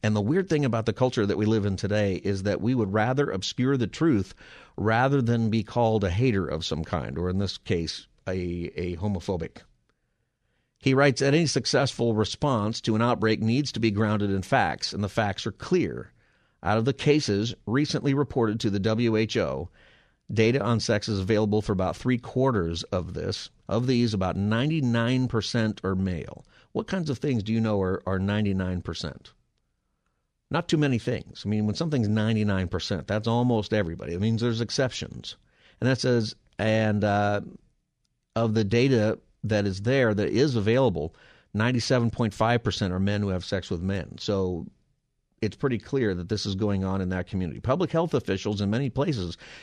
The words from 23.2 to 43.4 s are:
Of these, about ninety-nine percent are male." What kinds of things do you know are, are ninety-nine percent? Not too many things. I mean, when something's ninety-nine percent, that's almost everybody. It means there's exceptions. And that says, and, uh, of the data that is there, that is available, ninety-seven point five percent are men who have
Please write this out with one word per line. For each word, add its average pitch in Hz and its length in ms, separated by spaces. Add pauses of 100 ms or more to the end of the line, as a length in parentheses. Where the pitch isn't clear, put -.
Of 120 180
these, 120 280
about 92 220
ninety-nine 120 920
percent 110 540
are 95 140
male." 92 480 (280)
What 220 140
kinds 175 240
of 123 80
things 127 240
do 107 100
you 113 80
know 107 200
are, 92 260
are 95 120
ninety-nine 95 640
percent? - 500 (1200)
Not 170 180
too 165 100
many 139 200
things. - 460
I 101 40
mean, 107 180
when 104 80
something's 147 340
ninety-nine 107 600
percent, 87 380
that's 107 220
almost 117 460
everybody. 85 400
It 90 60
means 110 200
there's 117 200
exceptions. - 760 (440)
And 117 100
that 127 100
says, 120 340 (240)
and, 107 460
uh, 104 360 (920)
of 113 200
the 110 100
data 117 540 (260)
that 104 220
is 98 160
there, 120 320
that 98 140
is 131 280
available, 107 580 (380)
ninety-seven 120 580
point 110 220
five 117 300
percent 95 300
are 92 80
men 101 220
who 101 60
have 92 160